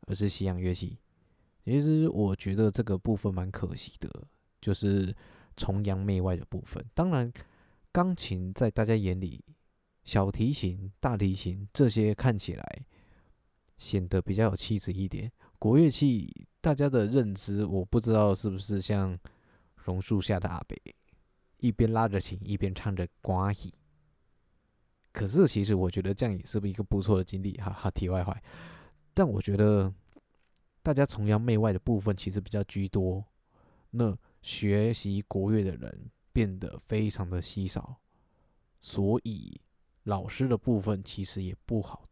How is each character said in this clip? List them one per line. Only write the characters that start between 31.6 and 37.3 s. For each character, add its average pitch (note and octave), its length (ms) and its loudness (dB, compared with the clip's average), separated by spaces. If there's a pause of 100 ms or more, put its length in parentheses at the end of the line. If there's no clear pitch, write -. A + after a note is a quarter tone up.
的 F#2 80 0
部 A#2 200 0
分 G2 160 0
其 - 160 -8
实 G2+ 100 -4
比 - 80 -10
较 G#2 140 -2
居 G2 260 -4
多， F#2+ 340 0 (680)
那 A#2 260 0 (240)
学 G#2 520 2
习 G2+ 340 -4
国 G2 240 0
乐 G#2+ 120 4
的 F#2 120 -2
人 - 340 -14 (220)
变 G2 280 0
得 - 200 -8
非 G#2+ 300 0
常 F#2+ 200 -4
的 F2+ 120 -2